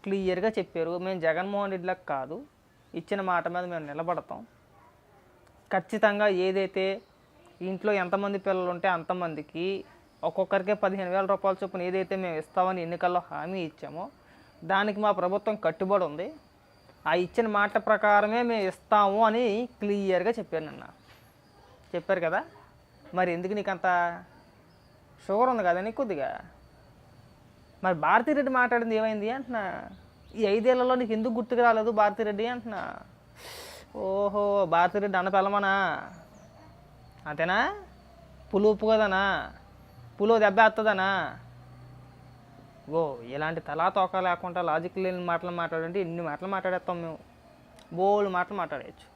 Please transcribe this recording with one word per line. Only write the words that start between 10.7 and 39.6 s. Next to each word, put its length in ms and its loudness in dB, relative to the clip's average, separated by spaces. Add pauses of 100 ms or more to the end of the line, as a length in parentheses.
పదిహేను 360 -2
వేల 160 0
రూపాయల 380 0
చొప్పున 180 -6
ఏదైతే 340 -2
మేము 200 -4
ఇస్తామని 460 -2
ఎన్నికల్లో 480 0
హామీ 300 -6
ఇచ్చామో 500 -10 (540)
దానికి 360 0
మా 120 2
ప్రభుత్వం 440 0
కట్టుబడి 480 0
ఉంది, 280 -6 (720)
ఆ 80 4
ఇచ్చిన 340 0
మాట 380 0
ప్రకారమే 560 4
మేము 260 0
ఇస్తాము" 580 4
అని 420 0 (100)
క్లియర్గా 520 0
చెప్పారు 340 -4
నిన్న. 200 -14 (1080)
చెప్పారు 260 0
కదా, 240 0 (680)
మరి 180 2
ఎందుకు 200 -4
నీకు 180 -2
అంత 160 -4 (1400)
షుగర్ 200 4
ఉంది 160 0
కదా 160 4
నీకు 160 -6
కొద్దిగా. 440 -4 (1400)
మరి 100 4
భారతిరెడ్డి 580 2
మాట్లాడింది 440 2
ఏమైంది 340 -2
అంటున్నా. 340 -6 (720)
ఈ 120 -2
ఐదేళ్లలో 480 4
నీకు 180 -2
ఎందుకు 200 -2
గుర్తుకు 280 -2
రాలేదు 300 4
భారతిరెడ్డి 560 0
అంటున్నా. 360 -8 (1120)
ఓహో, 800 2
భారతిరెడ్డి 440 4
అన్న 100 0
పిల్లమనా? 460 4 (1500)
అంతేనా? 320 0 (960)
పులి 140 4
ఉప్పు 180 2
కదనా? 680 2 (680)